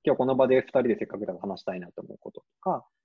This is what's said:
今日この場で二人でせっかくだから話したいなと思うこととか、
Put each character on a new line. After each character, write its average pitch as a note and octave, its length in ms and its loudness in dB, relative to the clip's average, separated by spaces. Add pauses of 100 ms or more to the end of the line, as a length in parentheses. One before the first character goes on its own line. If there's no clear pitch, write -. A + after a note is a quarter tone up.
今 C#3 100 4
日 - 40 0
こ B2+ 80 0
の C3 80 2
場 C3 120 6
で C3 140 6
二 - 60 -6
人 C3 160 2
で A2 140 2
せ G2 80 -6
っ - 20 -4
か - 100 -10
く G2+ 80 -8
だ F#2+ 80 -4
か - 0 -
ら F2 60 -14 (140)
話 F2+ 80 -12
し - 20 -20
た F#2 120 -6
い F#2 40 -8
な F2+ 120 -14
と - 120 -14
思 - 100 -16
う - 60 -18
こ - 120 -16
と - 100 -18
と - 40 -20 (160)
か、 D#3 240 -2 (200)